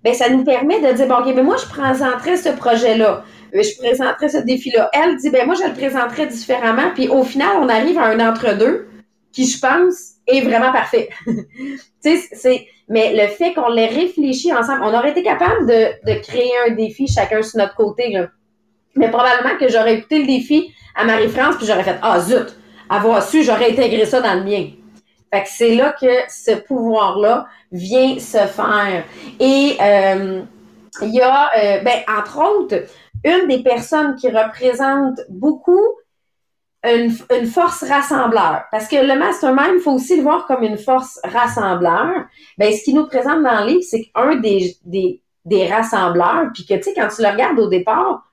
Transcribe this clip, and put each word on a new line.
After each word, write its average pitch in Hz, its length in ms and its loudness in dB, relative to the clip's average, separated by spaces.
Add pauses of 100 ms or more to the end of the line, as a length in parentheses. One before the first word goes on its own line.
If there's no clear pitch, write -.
Ben, 240 100 2
ça 240 140 0
nous 262 160 2
permet 285 360 0
de 269 140 2
dire, « 247 140 2
Bon, 247 80 2
OK, 254 180 0
mais 254 80 2
moi, 359 140 2
je 523 100 -8
présenterais 262 720 -2
ce 339 140 -2
projet-là. 226 760 0 (300)
Euh, - 80 2
je - 160 -2
présenterais 254 500 -2
ce 294 100 -2
défi-là. » 240 540 0
Elle 311 240 2
dit, « 285 160 -2
Ben, 254 140 4
moi, 349 100 0
je 359 100 -2
le 240 80 -4
présenterais 262 520 -4
différemment. » 247 680 -2
Puis 262 140 -2
au 262 160 4
final, 311 360 0
on 254 80 2
arrive 262 300 2
à 269 60 2
un 220 160 2
entre-deux 226 680 0 (440)
qui, 254 160 -2
je - 100 -4
pense, 349 540 0 (140)
est 262 160 4
vraiment 233 300 2
parfait. 233 360 0 (180)
<laughs> - 0 - (760)
Tu 311 160 2
sais, - 160 -6
c'est, - 340 0 (220)
mais 220 240 2
le 208 140 2
fait 339 280 -2
qu'on 247 140 -2
l'ait 233 180 2
réfléchi 285 680 -2
ensemble, 226 300 -2
on 220 120 0
aurait 254 140 2
été 349 140 -4
capable 370 420 0
de, 226 220 4 (180)
de 214 140 -2
créer 247 320 -2 (160)
un - 20 2
défi 220 380 -4
chacun 220 340 0
sur 220 160 -6
notre 196 160 -2
côté, 226 360 -2
là. 185 180 -2 (680)
Mais 226 160 2
probablement 247 480 0
que 262 100 2
j'aurais 226 260 2
écouté 302 260 -2
le 277 60 0
défi 277 460 0 (220)
à 220 100 -2
Marie-France 226 520 0
puis 226 100 -6
j'aurais 190 160 0
fait, « 180 200 -2
Ah, 196 180 2
zut ! 196 360 -2 (320)
Avoir 208 400 0
su, 311 140 2
j'aurais 226 300 2
intégré 226 340 2
ça 254 140 0
dans 214 140 0
le 185 100 -2
mien. » 196 240 -4 (640)
Fait 196 100 0
que 196 80 -10
c'est 233 240 2
là 285 260 2
que 262 60 2 (220)
ce - 240 -4
pouvoir-là 220 960 0 (260)
vient 220 460 0
se - 200 -4
faire. 202 680 -2 (360)
Et, 277 400 2
euh, 196 640 2 (600)
il 220 120 -6
y 254 60 4
a, 262 360 4
euh, 202 260 2
ben, 240 260 0
entre 214 320 -4
autres, 359 360 0 (480)
une 359 240 2
des 254 140 0
personnes 262 540 0
qui 254 120 -2
représente 254 1000 -2
beaucoup 302 560 0 (1000)
une, 233 280 2 (180)
une 240 160 2
force 330 360 0
rassembleur. 254 880 0
Parce 220 180 -6
que 302 80 0
le 269 220 4
mastermind, 302 580 0
il 359 40 2
faut 294 120 0
aussi 262 240 0
le 294 60 2
voir 311 240 0
comme 254 160 -2
une 208 160 -4
force 254 460 -2
rassembleur. 208 1000 -2 (320)
Ben, 208 160 2
ce 214 100 -4
qui 269 120 0
nous 302 120 2
présente 285 360 0
dans 233 180 2
le 208 60 -2
livre, 359 160 2
c'est 226 220 -4
qu'un 269 320 0
des, 196 480 0
des, 180 380 -4 (220)
des 185 220 2
rassembleurs, 208 880 0
puis 180 100 -18
que, 196 100 -2
tu 180 100 -4
sais, 392 100 -6
quand 220 200 -2
tu 226 80 -4
le 208 60 2
regardes 240 300 0
au 208 100 2
départ 214 640 -2